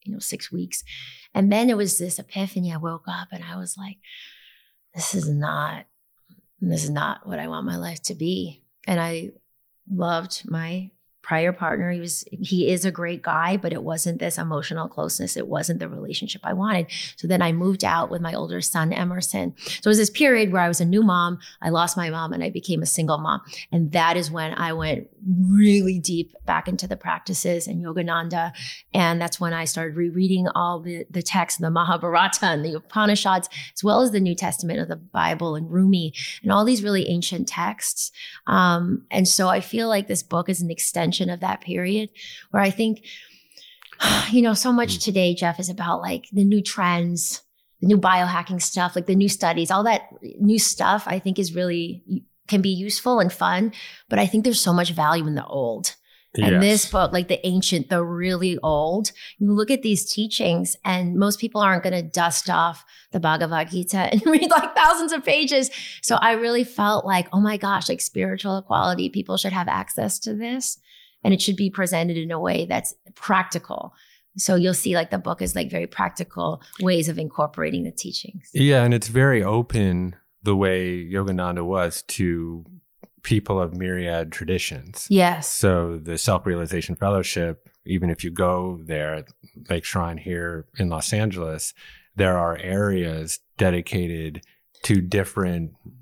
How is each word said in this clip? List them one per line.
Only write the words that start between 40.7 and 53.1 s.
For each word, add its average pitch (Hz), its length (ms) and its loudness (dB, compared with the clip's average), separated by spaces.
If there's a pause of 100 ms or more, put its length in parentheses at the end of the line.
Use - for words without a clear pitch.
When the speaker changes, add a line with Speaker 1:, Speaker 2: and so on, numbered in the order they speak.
Speaker 1:
of 175 120 -6
that 190 200 -2
period 185 480 -2 (400)
where 202 140 2
I 196 80 4
think, 220 340 0 (920)
<sighs> 214 320 0
you 240 100 6
know, 233 140 6
so 254 180 2
much 233 240 2
Speaker 2:
Mm. - 60 -6
Speaker 1:
today, 185 320 2
Jeff, 175 240 0
is 185 100 -4
about, 175 320 -2
like, 175 300 -6
the 196 120 4
new 202 180 6
trends, 175 800 0 (400)
the 180 60 2
new 208 120 10
biohacking 180 600 2
stuff, 180 340 -2
like, 180 100 -2
the 190 100 4
new 196 140 6
studies, 170 420 0
all 196 120 4
that 226 200 2 (360)
new 208 200 6
stuff 202 480 2
I 185 120 -2
think 190 200 -2
is 175 160 -2
really, 175 480 -2 (440)
can 202 140 4
be 190 80 2
useful 202 500 0